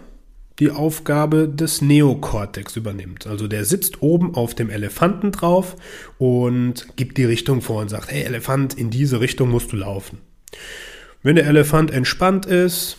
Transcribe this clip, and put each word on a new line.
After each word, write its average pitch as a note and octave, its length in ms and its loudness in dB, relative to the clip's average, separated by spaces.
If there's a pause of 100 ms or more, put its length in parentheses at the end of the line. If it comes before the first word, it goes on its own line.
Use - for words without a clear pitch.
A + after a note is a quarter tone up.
(600)
die D3 120 4
Aufgabe D#3 760 2
des D3 340 -2
Neokortex C#3 960 2
übernimmt. G2 520 -10
Also G#2 200 -6
der G#2 160 -4
sitzt - 380 -2
oben E3+ 340 2
auf A#2 200 -2
dem A2+ 140 -4
Elefanten E3 600 -2
drauf F#3 440 0 (420)
und B2 720 0 (100)
gibt B2+ 200 -4
die C3 60 2
Richtung A#2 380 0
vor A2 200 -4
und G#2 80 -6
sagt, G#2 220 -10
hey C#3+ 120 -4
Elefant, C3+ 500 -2
in A#2 160 -4
diese B2+ 320 0
Richtung B2 280 0
musst A#2 220 0
du A2 60 -4
laufen. G2 420 -8 (1040)
Wenn D3 120 6
der D3 120 6
Elefant D#3 440 4
entspannt F#3 540 0
ist, F3+ 540 0